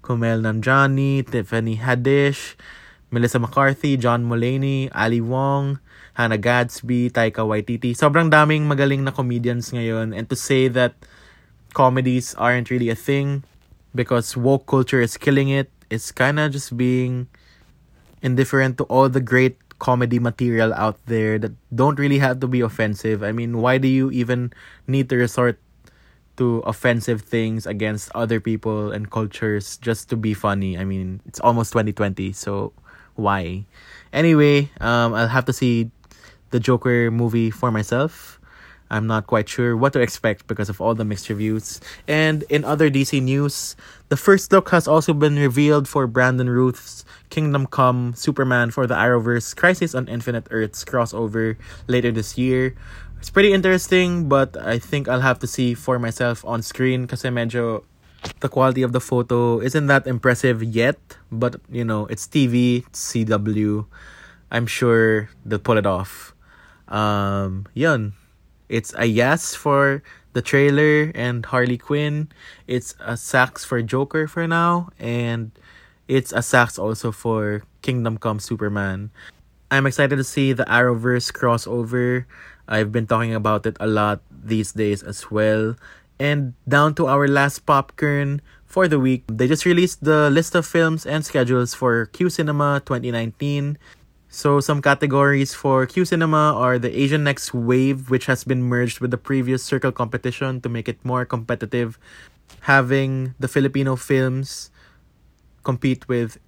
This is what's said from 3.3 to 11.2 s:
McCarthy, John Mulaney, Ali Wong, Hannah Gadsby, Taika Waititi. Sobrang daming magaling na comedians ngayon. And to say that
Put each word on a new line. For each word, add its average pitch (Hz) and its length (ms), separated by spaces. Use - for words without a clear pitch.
McCarthy, 139 580
John 120 320
Mulaney, 135 640
Ali 113 320
Wong, 139 560
Hannah 113 240
Gadsby, 120 720
Taika 113 400
Waititi. 117 480
Sobrang 160 320
daming 151 400
magaling 139 400
na - 20
comedians 120 600
ngayon. 113 400
And 113 160
to 131 80
say 131 320
that 123 240